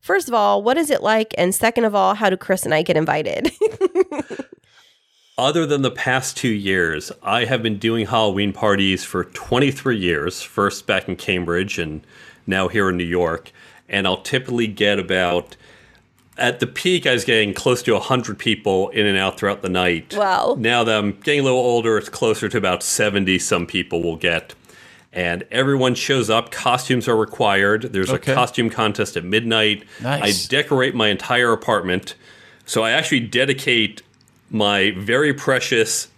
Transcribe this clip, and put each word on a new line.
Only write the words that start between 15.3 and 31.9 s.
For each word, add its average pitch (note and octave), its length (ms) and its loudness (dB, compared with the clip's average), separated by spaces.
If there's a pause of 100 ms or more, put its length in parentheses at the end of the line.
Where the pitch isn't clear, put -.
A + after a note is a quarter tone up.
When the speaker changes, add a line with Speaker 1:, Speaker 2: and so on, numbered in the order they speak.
Speaker 2:
at B2 240 -2
the - 60 0
peak, F3+ 400 -2
I C3+ 60 2
was B2+ 120 0
getting G#2+ 300 2
close B2+ 300 0
to A2 120 2
a F#2 40 0
hundred A#2+ 380 -4
people G2+ 520 0
in G#2 160 2
and G2 100 2
out F#2+ 220 0
throughout G2+ 240 -2
the G2 80 -4
night. F2+ 460 0
Speaker 1:
Wow. G3+ 420 2
Speaker 2:
Now A#2 260 2
that A2 140 2
I'm G#2 220 0
getting D3 200 0
a C3+ 40 0
little C3 140 2
older, A#2+ 380 2
it's - 140 -4
closer A2 400 0
to A#2 80 -2
about F#2+ 240 0
seventy G2 560 2
some F2 280 -2
people F2 360 -4
will E2+ 140 -4
get. E2 380 -2 (600)
And F2 360 -4
everyone B2+ 440 2
shows B2 340 0
up. A2+ 220 2
Costumes B2+ 580 0
are A#2 80 2
required. G#2 680 2 (100)
There's F#2+ 160 0
Speaker 3:
Okay. F2+ 220 -2
Speaker 2:
a - 20 2
costume B2 340 0
contest G#2+ 480 -2
at E2+ 80 -6
midnight. A2 600 0 (180)
Speaker 3:
Nice. G#2 440 -2
Speaker 2:
I - 40 -16
decorate C3+ 440 0
my A2 140 2
entire A#2+ 440 2
apartment. F#2 640 -2 (500)